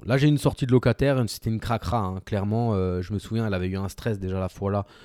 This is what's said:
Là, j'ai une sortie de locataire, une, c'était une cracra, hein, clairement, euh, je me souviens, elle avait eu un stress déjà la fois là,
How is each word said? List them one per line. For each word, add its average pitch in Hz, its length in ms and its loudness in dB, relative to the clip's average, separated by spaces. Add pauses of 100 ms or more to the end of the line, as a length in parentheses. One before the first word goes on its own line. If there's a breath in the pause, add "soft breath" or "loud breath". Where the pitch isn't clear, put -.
Là, 123 120 2
j'ai 147 120 6
une 147 80 6
sortie 135 280 0
de 120 60 2
locataire, 131 480 4
une, 117 80 2
c'était - 220 -4
une 110 100 0
cracra, 113 460 -2
hein, 92 180 -6
clairement, 107 500 0
euh, 92 280 0
je 87 100 -6
me 101 80 -2
souviens, 113 260 -4
elle 101 80 -2
avait 92 140 0
eu 92 80 -2
un 95 140 -4
stress 107 280 -4
déjà 95 220 -4
la 92 80 -2
fois 98 240 -4
là, 101 140 0 (200 loud breath)